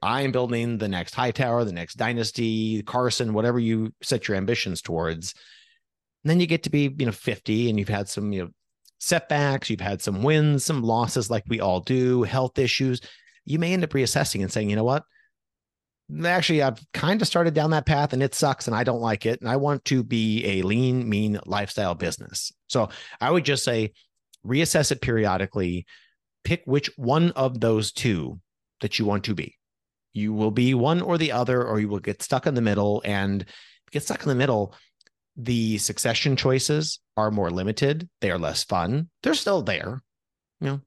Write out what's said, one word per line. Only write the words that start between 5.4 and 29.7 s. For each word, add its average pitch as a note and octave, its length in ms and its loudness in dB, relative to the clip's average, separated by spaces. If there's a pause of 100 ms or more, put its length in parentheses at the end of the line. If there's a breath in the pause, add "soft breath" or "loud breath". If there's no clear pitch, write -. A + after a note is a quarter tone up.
And D3+ 80 2
then F3 80 6
you F3 80 2
get D#3+ 160 0
to D3+ 60 -2
be, C#3+ 280 2
you C#3 80 0
know, A2+ 60 0
fifty A2 580 0
and G#2+ 80 2
you've G2+ 120 -2
had G2+ 180 -2
some, G#2 240 -6
you F#2 120 -4
know, E2+ 60 -10 (500)
setbacks, D3 720 0
you've G#2+ 120 -2
had G2 200 -4
some G2+ 220 -2
wins, D3+ 400 4
some D3 180 -2
losses, A2+ 480 0
like A2+ 180 -2
we A2 120 -2
all F#2 220 0
do, B2+ 420 2
health B2+ 340 -2
issues. C3 440 0 (440 loud breath)
You D3+ 140 -2
may E3+ 140 0
end F#3 100 0
up - 80 -4
reassessing C3+ 500 0
and F#2 100 -2
saying, G#2+ 180 0
"You G#2 80 2
know A2 80 2
what? C#3 180 2 (1200 soft breath)
Actually, E3+ 380 2
I've C3 180 2 (140)
kind F#3+ 280 2
of F3 60 0
started E3+ 260 2
down D#3 180 2
that D#3 140 2
path D3 280 2
and B2+ 80 2
it C#3 140 0
sucks C#3 320 0
and A2+ 80 -2
I A#2+ 80 2
don't A#2 180 0
like A2 240 0
it. A#2 160 0
And A#2 80 -4
I B2+ 60 2
want C#3+ 300 0
to C3 180 2
be A2 420 0
a G2 160 0
lean, A#2+ 480 2
mean G#2 360 0
lifestyle G2 500 -2
business." - 580 -8 (140)
So A2+ 220 0 (300 loud breath)
I B2+ 120 0
would F3 120 2
just C#3 220 0
say, A2+ 260 0 (540 soft breath)
reassess D3 460 2
it C3 100 -2
periodically, F#2+ 840 0 (580 loud breath)
pick E3+ 220 -2
which C#3+ 300 0
one D3+ 360 2
of B2+ 280 -2
those A2 320 2
two F2+ 480 -2 (420)
that - 180 -2
you A2 60 2
want G2+ 200 0
to G#2+ 80 -2
be. - 240 -8 (560)